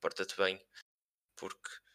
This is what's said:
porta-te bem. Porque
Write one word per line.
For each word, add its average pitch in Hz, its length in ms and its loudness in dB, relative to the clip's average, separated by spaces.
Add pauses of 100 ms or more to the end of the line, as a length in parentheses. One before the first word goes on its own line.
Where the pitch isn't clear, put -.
porta-te - 360 -2
bem. 95 240 4 (760)
Porque - 340 -10 (240)